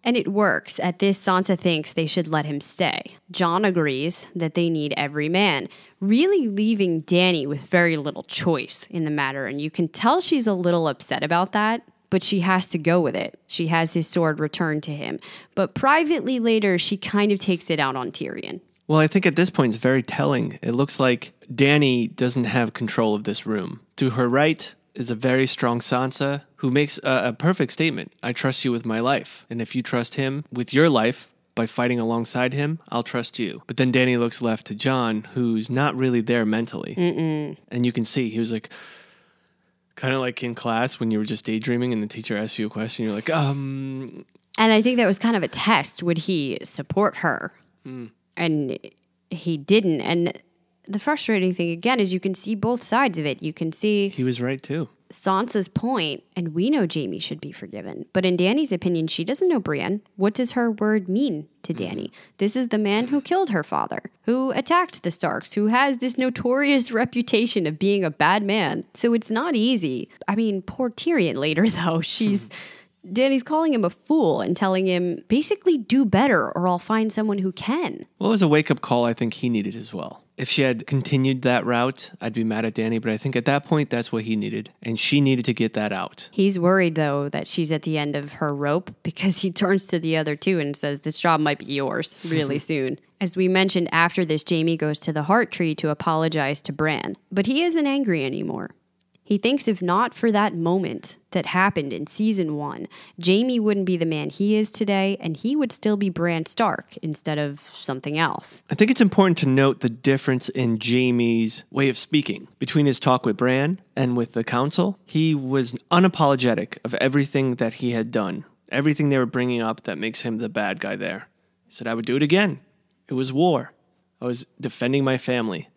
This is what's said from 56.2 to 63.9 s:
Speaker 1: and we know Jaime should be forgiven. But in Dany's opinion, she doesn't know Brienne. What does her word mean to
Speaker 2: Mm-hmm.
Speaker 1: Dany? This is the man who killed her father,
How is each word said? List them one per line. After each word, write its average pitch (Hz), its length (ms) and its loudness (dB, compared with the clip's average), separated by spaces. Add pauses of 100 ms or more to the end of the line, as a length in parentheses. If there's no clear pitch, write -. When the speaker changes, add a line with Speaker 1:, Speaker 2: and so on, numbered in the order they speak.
Speaker 1:
and 165 200 -6
we 196 160 0
know 254 220 2
Jaime 104 260 -4
should - 220 -8
be 143 120 -12
forgiven. 92 600 -14
But 185 120 4
in 180 120 4
Dany's 233 360 2
opinion, 170 360 0
she 170 160 -2
doesn't 294 240 0
know 285 120 2
Brienne. 170 400 -2 (160)
What 196 180 2
does 247 180 -2
her 240 180 2
word 208 380 0
mean 185 400 0 (160)
to 165 100 -4
Speaker 2:
Mm-hmm. 95 240 -6
Speaker 1:
Dany? - 120 -8 (280)
This 208 180 0
is 254 120 0
the 220 100 0
man 214 300 0
who 285 120 0
killed 349 300 0
her 170 120 0
father, - 480 -4 (120)